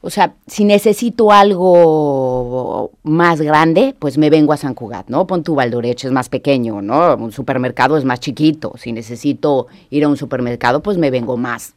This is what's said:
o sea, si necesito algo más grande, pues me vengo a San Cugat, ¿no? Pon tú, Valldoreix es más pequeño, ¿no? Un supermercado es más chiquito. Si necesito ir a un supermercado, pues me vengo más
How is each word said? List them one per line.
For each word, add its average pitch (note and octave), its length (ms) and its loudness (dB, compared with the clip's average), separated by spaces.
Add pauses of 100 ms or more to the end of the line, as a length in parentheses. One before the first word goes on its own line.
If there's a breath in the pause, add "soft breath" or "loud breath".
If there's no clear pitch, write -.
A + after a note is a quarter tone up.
o - 80 -10
sea, - 260 0 (120)
si - 180 -2
necesito G#3 640 2
algo D3+ 1600 2 (120)
más E3 380 2
grande, D#3+ 560 2
pues C#3 200 -4
me D3+ 120 4
vengo D3+ 240 4
a D3 40 -2
San C3+ 180 -8
Cugat, G2+ 340 -14
¿no? D#3 180 -2
Pon F3 160 -4
tú, D#3 120 -4
Valldoreix A#2+ 500 -4
es B2+ 60 -4
más C3 180 -2
pequeño, A#2+ 520 -2
¿no? C#3 340 2
Un A2+ 160 -8
supermercado B2+ 680 -2
es C3+ 80 -2
más B2 160 -2
chiquito. D3+ 560 -2
Si - 160 -12
necesito A#2+ 760 -4 (220 soft breath)
ir D3 160 -2
a - 20 2
un C#3+ 80 0
supermercado, B2 680 -4
pues G3+ 140 -4
me D3 140 0
vengo B2 260 -4
más A#2+ 400 -8